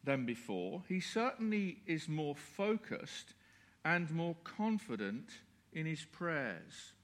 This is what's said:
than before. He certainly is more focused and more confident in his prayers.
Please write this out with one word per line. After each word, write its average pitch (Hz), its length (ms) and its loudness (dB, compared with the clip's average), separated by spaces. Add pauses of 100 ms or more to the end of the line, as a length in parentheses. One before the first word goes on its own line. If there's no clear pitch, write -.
than 135 220 4
before. 113 600 -2
He 185 120 0
certainly 214 840 0
is 160 240 0
more 151 260 0
focused - 1000 -2 (500)
and 170 240 4
more 165 340 2
confident 123 960 0 (300)
in 160 140 -2
his 160 200 -2
prayers. 139 880 -4 (100)